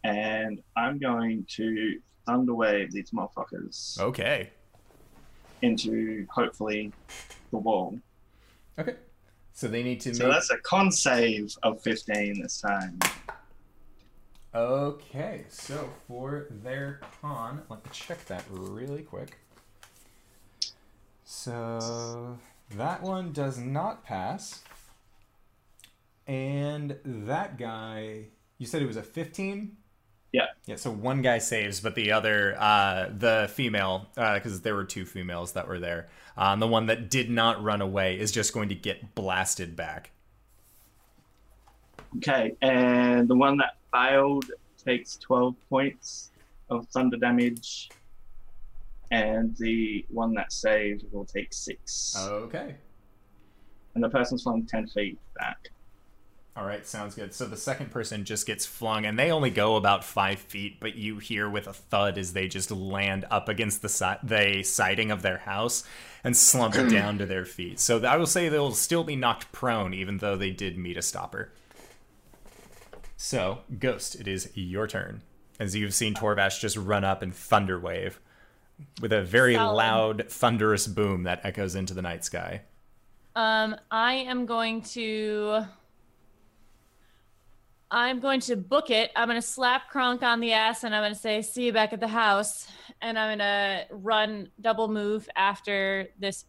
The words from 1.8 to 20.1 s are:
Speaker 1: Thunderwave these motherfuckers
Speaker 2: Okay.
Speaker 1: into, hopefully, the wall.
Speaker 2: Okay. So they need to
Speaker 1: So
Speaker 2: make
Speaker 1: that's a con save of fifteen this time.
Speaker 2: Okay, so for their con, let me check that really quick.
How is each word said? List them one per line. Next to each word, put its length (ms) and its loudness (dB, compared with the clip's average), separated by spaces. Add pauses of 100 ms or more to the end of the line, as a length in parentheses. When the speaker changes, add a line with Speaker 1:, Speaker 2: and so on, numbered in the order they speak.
Speaker 1:
Thunderwave 640 2
these 200 -8
motherfuckers 880 -8
Speaker 2:
Okay. 500 -2 (1120)
Speaker 1:
into, 680 0
hopefully, 640 -2 (600)
the 60 -4
wall. 420 0 (800)
Speaker 2:
Okay. 160 -4 (580)
So 140 -6
they 160 -2
need 180 -2
to 140 -6
Speaker 1:
So 80 0
Speaker 2:
make 100 6
Speaker 1:
that's 180 2
a 80 2
con 320 4
save 680 2
of 200 0
fifteen 600 -2
this 200 -8
time. 360 -2 (1600)
Speaker 2:
Okay, 960 -2
so 400 -10 (180)
for 400 -8 (160)
their 380 -8 (200)
con, 480 -8
let 160 -16
me 80 -16
check 320 -12
that 240 -10
really 540 -10
quick. 340 -14 (1900)